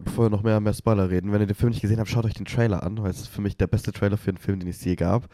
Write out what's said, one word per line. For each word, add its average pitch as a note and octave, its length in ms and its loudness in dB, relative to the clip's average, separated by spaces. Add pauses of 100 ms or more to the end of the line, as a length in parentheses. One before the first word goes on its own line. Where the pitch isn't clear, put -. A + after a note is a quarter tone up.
bevor A#2 240 2
wir G#2+ 40 2
noch G#2 140 0
mehr, G#2+ 160 4
mehr G#2 140 0
Spoiler G2+ 360 2
reden, F2+ 220 0
wenn G#2 80 4
ihr G#2 80 4
den G#2 80 -2
Film A#2+ 160 2
nicht G#2 80 -6
gesehen G#2+ 180 0
habt, G#2+ 100 -2
schaut A#2 180 0
euch G#2 80 -2
den G2+ 120 -8
Trailer A#2 380 0
an, G#2 180 -4
weil F#2+ 80 0
es - 100 -6
ist - 80 -14
für - 120 -8
mich G2 160 -2
der F#2 100 2
beste - 260 -2
Trailer G2+ 240 0
für G2 140 -2
einen F2+ 80 -6
Film, G2 220 -2
den F2+ 80 -4
es - 160 -8
je F2+ 100 0
gab. F#2+ 400 0